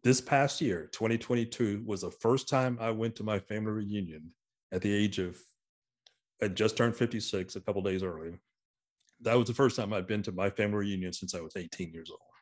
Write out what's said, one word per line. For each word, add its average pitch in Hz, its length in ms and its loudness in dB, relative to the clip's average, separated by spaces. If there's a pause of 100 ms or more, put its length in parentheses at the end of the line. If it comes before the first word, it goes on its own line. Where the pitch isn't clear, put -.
this 127 180 6
past 139 420 2
year, 110 300 0
twenty 113 260 0
twenty-two, 117 640 0
was 104 160 -4
the 90 100 -6
first 127 380 2
time 127 320 2
I 113 100 -2
went 113 260 -2
to - 60 -8
my 107 160 0
family 107 340 -4
reunion 98 580 -6 (420)
at 92 100 -2
the 104 100 2
age 101 260 2
of, 90 200 -2 (1040)
I 107 60 2
just 107 280 2
turned 117 200 4
fifty-six 104 600 -2
a 98 40 -10
couple 101 220 -2
days 95 200 0
earlier. 85 380 -8 (800)
That 117 140 2
was 120 140 6
the 117 60 0
first 131 220 4
time 107 160 -2
I'd 95 140 -2
been 104 160 0
to 101 100 -6
my 92 180 0
family 104 280 0
reunion 95 340 -2
since 92 220 -6
I 87 60 -6
was 82 160 -12
eighteen 87 360 -8
years 82 180 -14
old. - 100 -16 (220)